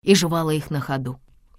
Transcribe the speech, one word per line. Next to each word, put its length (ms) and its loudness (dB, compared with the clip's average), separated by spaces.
и 120 6
жевала 360 0
их 200 -4
на 100 -2
ходу. 380 -6